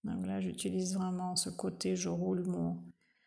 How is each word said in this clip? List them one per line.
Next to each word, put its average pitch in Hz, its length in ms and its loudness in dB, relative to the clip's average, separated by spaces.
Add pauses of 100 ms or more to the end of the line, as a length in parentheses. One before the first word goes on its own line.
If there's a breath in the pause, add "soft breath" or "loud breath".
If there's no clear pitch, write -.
Donc 185 220 0
là, 196 160 0
j'utilise 185 540 0
vraiment 180 400 0
ce 180 140 2
côté, 185 460 0
je 180 140 0
roule 180 340 2
mon 175 400 0 (420 loud breath)